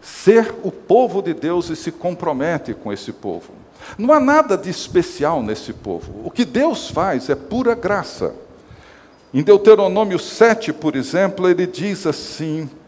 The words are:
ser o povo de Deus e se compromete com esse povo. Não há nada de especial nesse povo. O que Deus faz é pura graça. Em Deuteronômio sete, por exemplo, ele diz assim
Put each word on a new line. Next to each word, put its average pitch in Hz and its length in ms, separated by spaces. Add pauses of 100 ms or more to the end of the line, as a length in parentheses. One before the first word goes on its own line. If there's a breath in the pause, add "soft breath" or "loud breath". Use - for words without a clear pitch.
ser 220 600
o 185 80
povo 196 520
de 170 100
Deus 165 380
e 160 40
se 156 160
compromete 165 840
com - 180
esse - 180
povo. 90 420 (440 loud breath)
Não 240 160
há 302 80
nada 208 360
de 170 120
especial 165 720
nesse 107 300
povo. 95 500
O - 80
que 240 140
Deus 247 460
faz 156 400
é 143 40
pura 233 400
graça. 202 580 (1000 loud breath)
Em 139 100
Deuteronômio 202 760
sete, 226 560
por 156 200
exemplo, 180 540
ele 180 180
diz 180 400
assim 156 600 (200)